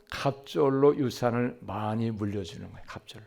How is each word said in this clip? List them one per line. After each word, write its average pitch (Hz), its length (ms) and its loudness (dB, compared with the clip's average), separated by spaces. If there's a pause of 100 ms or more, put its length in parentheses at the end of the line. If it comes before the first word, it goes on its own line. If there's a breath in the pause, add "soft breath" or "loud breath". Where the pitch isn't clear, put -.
(100)
갑절로 139 840 4
유산을 120 640 0
많이 107 480 -2
물려주는 98 600 -4
거예요. 95 160 -18
갑절로. - 400 -16